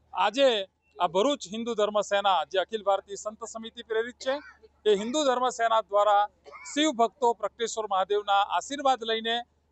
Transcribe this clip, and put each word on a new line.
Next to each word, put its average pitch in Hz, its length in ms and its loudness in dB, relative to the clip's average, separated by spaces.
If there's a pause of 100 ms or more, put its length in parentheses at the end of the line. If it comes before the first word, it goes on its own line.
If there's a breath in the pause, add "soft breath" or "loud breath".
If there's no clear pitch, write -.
(140)
આજે 214 540 2 (340)
આ 180 60 2
ભરૂચ 214 320 2 (120)
હિન્દુ 226 240 -6
ધર્મ 208 260 0
સેના, 196 420 2
જે 185 160 -2
અખિલ 202 240 -4
ભારતીય 196 320 -2
સંત 214 280 -12
સમિતિ 226 400 -14
પ્રેરિત 226 320 -4
છે, 277 260 -4 (480)
એ 208 60 6
હિન્દુ 240 280 -2
ધર્મ 254 260 2
સેના 226 320 2
દ્વારા 208 460 4 (460)
શિવ 302 180 0
ભક્તો 233 420 0
પ્રગટેશ્વર 214 580 -6
મહાદેવના 202 420 0
આશીર્વાદ 240 680 0
લઈને, 226 400 -4 (280)